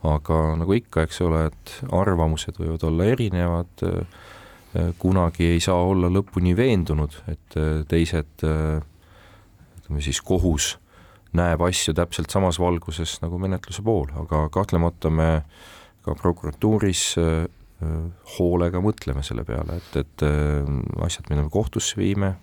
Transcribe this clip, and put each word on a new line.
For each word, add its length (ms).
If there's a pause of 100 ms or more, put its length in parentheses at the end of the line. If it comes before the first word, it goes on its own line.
Aga 480
nagu 180
ikka, 340
eks 180
ole, 240
et 220 (200)
arvamused 680
võivad 280
olla 200
erinevad, 800
äh, 400 (720)
kunagi 560
ei 80
saa 240
olla 240
lõpuni 480
veendunud, 560 (140)
et, 300
äh, 320
teised, 560
äh, 360 (960)
ütleme 240
siis, 200
kohus 560 (600)
näeb 240
asju 320
täpselt 380
samas 280
valguses 600
nagu 200
menetluse 420
pool, 320
aga 340
kahtlemata 600
me 200 (760)
ka 100
prokuratuuris, 880 (140)
äh, 300 (360)
äh, 140 (400)
hoolega 440
mõtleme 440
selle 180
peale, 380
et, 240
et, 180
äh, 380 (420)
asjad, 260
mida 140
me 60
kohtusse 480
viime 460